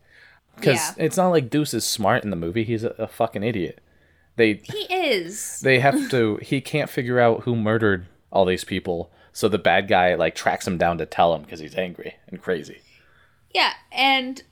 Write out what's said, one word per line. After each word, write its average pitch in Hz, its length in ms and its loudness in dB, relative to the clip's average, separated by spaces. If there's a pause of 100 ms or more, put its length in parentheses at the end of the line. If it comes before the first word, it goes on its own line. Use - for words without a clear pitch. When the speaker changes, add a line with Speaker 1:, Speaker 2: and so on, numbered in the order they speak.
(600)
Speaker 1:
'Cause - 140 4 (240)
Speaker 2:
Yeah. 165 60 0
Speaker 1:
it's 151 120 -2
not 185 140 4
like 151 200 2
Deuce 147 220 -2
is 110 140 -2
smart 110 380 0
in 107 60 -4
the 92 60 -4
movie. 85 280 -2
He's 110 200 -4
a, 117 140 -2
a 110 100 -6
fucking 113 340 -4
idiot. 101 380 -4 (560)
They 113 180 4 (100)
Speaker 2:
He 392 280 -8
is. 214 680 -4
Speaker 1:
they 131 180 4
have 139 320 2
to, 113 320 0
he 139 180 -4
can't - 300 -4
figure 123 300 -2
out 117 220 4
who 120 120 -2
murdered 107 520 2 (260)
all 95 120 4
these 90 200 0
people. 90 480 -6 (200)
So - 160 0
the 98 100 0
bad 92 280 4
guy, 90 300 4
like, 82 180 0
tracks - 320 -2
him 92 120 -2
down 85 200 0
to 78 80 -6
tell 85 280 2
him 76 100 -6
'cause 80 160 -16
he's 76 160 -16
angry 90 400 -8 (100)
and 92 160 -16
crazy. 80 380 -6 (760)
Speaker 2:
Yeah, 294 180 0 (200)
and 269 600 0